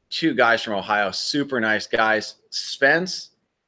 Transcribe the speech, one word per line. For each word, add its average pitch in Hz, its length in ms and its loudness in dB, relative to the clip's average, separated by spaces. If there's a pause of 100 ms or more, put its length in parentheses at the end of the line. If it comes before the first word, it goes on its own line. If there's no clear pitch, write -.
two 160 260 -2
guys 117 280 4
from 107 120 -4
Ohio, 101 360 0
super 135 500 -4
nice 107 260 0
guys. 110 500 0 (140)
Spence - 840 0 (340)